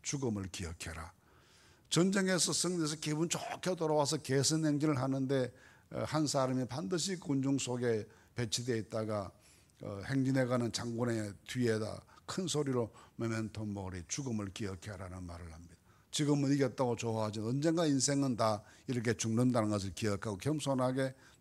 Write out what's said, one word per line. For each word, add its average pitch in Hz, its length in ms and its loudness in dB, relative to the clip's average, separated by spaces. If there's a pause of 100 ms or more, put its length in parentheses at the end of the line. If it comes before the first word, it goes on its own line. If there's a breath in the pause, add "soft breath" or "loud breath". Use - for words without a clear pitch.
죽음을 113 460 -2
기억해라." 85 640 -10 (800 soft breath)
전쟁에서 185 600 4
승리해서 160 440 0
기분 151 320 -2
좋게 - 480 -4
돌아와서 151 420 2
개선 139 460 2
행진을 147 340 2
하는데, 135 540 0 (380 loud breath)
어, 120 160 -4
한 151 200 0
사람이 131 400 2
반드시 175 500 -2
군중 139 420 0
속에 120 480 0 (280 loud breath)
배치되어 120 420 0
있다가, 107 540 -2 (520 soft breath)
어, 101 240 -8
행진해가는 127 640 2
장군의 117 640 -2 (140)
뒤에다 110 540 0 (220 loud breath)
큰 - 220 -4
소리로 135 440 0 (260 loud breath)
메멘토 113 500 -4
모리, 95 420 -6
죽음을 107 440 -4
기억해라는 95 720 -8
말을 87 280 -12
합니다. 85 220 -18 (380 soft breath)
지금은 143 420 4
이겼다고 127 420 2
좋아하지, 110 440 -2
언젠가 151 460 2
인생은 139 500 2
다 107 260 2 (240 loud breath)
이렇게 120 280 2
죽는다는 117 560 4
것을 98 240 0
기억하고 104 440 -2
겸손하게 131 760 0 (260 loud breath)